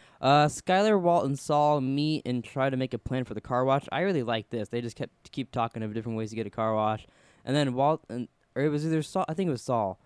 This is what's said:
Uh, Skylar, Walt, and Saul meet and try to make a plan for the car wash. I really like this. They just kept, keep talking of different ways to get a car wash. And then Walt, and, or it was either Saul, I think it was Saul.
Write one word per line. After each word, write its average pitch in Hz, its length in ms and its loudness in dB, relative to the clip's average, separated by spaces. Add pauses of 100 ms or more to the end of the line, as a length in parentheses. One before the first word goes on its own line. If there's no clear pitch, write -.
(200)
Uh, 147 280 6
Skylar, 196 520 2
Walt, 175 260 4
and 139 140 -2
Saul 147 400 2
meet 143 460 0
and 123 180 -2
try 135 260 -2
to 135 60 -2
make 127 180 -2
a 120 60 -2
plan 131 240 -4
for 110 120 -10
the 107 60 -8
car 127 220 0
wash. 135 260 2
I 151 120 -4
really 180 220 0
like 113 260 -2
this. 107 180 -4
They 120 140 -4
just 117 160 -8
kept, - 340 -12
keep 131 200 -6
talking 117 300 -4
of 107 120 -6
different 113 240 -4
ways 110 140 -4
to 113 40 -12
get 110 100 -4
a 101 60 -10
car 110 240 0
wash. 107 320 0 (380)
And 131 100 0
then 139 180 2
Walt, 143 360 2
and, 120 180 -8 (280)
or 131 60 -2
it 151 80 2
was 147 160 -2
either 160 160 0
Saul, - 260 -2
I 160 60 -4
think 180 140 -2
it 160 40 2
was 123 120 -4
Saul. 107 420 -2